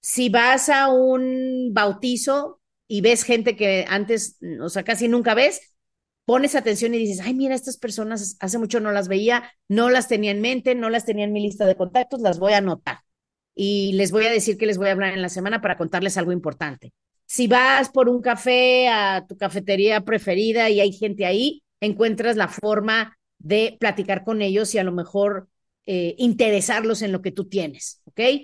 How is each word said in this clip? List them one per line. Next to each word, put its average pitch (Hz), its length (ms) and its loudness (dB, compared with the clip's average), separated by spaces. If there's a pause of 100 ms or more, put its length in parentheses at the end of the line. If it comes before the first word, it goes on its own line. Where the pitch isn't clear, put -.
Si 247 260 0
vas 247 400 4
a 269 220 4
un 254 800 2
bautizo 247 880 -2 (260)
y 208 140 -4
ves 226 240 4
gente 233 320 0
que 190 320 0
antes, 208 500 -4 (240)
o 156 60 -6
sea, 185 160 -6
casi 233 240 -2
nunca 233 260 2
ves, 277 400 2 (520)
pones 269 300 2
atención 226 380 0
y 233 40 0
dices, 202 280 -2
"Ay, 254 80 -4
mira, 262 220 0
estas 254 220 -8
personas 214 640 -8
hace 196 160 -4
mucho 226 240 -2
no 214 100 -2
las 202 160 -2
veía, 226 420 0 (200)
no 226 200 4
las 254 200 2
tenía 208 220 0
en 202 100 -2
mente, 247 340 0
no 226 140 -2
las 226 160 -2
tenía 208 180 -2
en 208 80 -2
mi 208 100 -2
lista 208 240 -2
de 190 120 4
contactos, 247 420 -2
las 185 180 0
voy 190 140 2
a 202 60 4
anotar. 175 420 -2 (560)
Y 202 380 0
les 190 180 0
voy 220 140 2
a 233 60 0
decir 220 260 0
que 220 80 -2
les 208 120 0
voy 196 120 0
a - 40 2
hablar 190 200 -2
en 190 80 -4
la 180 80 -4
semana 196 320 -4
para 185 160 -2
contarles 180 400 -4
algo 175 160 -2
importante". 147 580 -8 (340)
Si 247 220 -2
vas 262 420 4
por 254 200 4
un 247 120 0
café 254 680 2
a 196 360 0
tu 185 120 -18
cafetería 196 640 0
preferida 220 680 0
y 208 120 4
hay 196 100 4
gente 208 340 -4
ahí, 214 380 -2 (160)
encuentras 220 560 0
la 196 140 0
forma 214 680 -2 (220)
de 220 400 -2
platicar 196 460 -2
con 220 160 -2
ellos 202 340 -2
y 214 40 2
a 190 40 0
lo 185 80 -2
mejor, 190 560 -2 (380)
eh, 175 320 -4
interesarlos 220 840 0
en 202 120 -4
lo 185 80 -4
que 190 100 -6
tú 190 160 -8
tienes, 170 560 -8
¿ok? - 160 -16 (240)